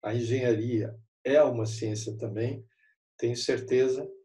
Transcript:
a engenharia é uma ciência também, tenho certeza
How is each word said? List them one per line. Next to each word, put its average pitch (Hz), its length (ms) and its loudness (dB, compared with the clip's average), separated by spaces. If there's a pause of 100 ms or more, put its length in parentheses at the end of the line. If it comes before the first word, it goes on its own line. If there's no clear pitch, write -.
a 104 100 -4
engenharia 117 800 0 (280)
é 139 180 6
uma 123 240 2
ciência 107 520 -4
também, 113 460 -4 (540)
tenho 120 180 0
certeza 127 720 0 (180)